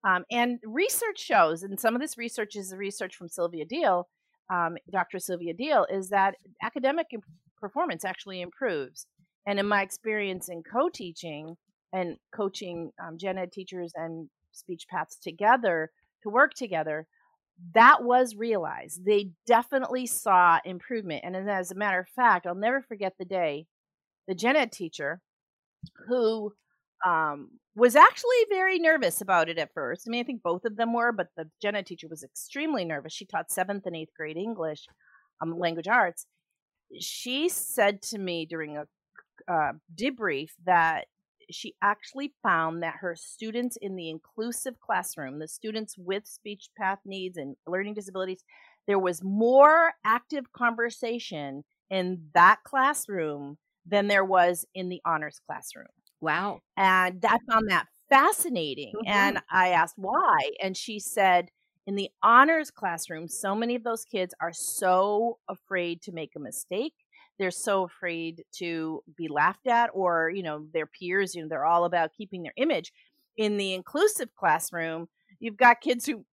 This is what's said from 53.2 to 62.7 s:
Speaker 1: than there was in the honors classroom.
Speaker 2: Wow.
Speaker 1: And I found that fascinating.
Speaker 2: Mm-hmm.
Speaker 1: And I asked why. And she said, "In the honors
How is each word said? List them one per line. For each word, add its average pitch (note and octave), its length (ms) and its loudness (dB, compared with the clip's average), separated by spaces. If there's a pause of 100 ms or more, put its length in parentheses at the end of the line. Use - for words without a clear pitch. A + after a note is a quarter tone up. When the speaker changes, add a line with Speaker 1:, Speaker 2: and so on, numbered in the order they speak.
Speaker 1:
than G3+ 220 2
there G3 160 6
was F3+ 400 4 (100)
in F#3 140 -6
the F3+ 160 -8
honors D#3 420 -4
classroom. - 400 -14 (340)
Speaker 2:
Wow. E3+ 400 -4 (160)
Speaker 1:
And F#3 480 2
I A#3 140 4 (120)
found A3 180 2
that F3 180 2 (220)
fascinating. A#3 840 2
Speaker 2:
Mm-hmm. A3 140 -6
Speaker 1:
And G3+ 420 2
I F#3 200 4
asked E3+ 260 2
why. G3 560 2 (100)
And F#3+ 140 -4
she G#3 240 -8
said, F#3 480 4 (380)
"In G3+ 100 -4
the G3 140 -4 (120)
honors C#4 480 6